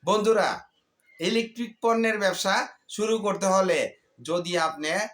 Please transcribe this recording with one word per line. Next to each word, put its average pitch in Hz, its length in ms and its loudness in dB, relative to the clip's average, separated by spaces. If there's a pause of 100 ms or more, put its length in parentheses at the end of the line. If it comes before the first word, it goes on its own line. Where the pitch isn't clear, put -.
বন্ধুরা, 208 440 2 (680)
ইলেকট্রিক 226 640 -4
পণ্যের 226 360 2
ব্যবসা 196 500 0 (220)
শুরু 220 300 -2
করতে 196 260 -2
হলে 185 340 4 (420)
যদি 170 360 -2
আপনি 156 320 -2 (240)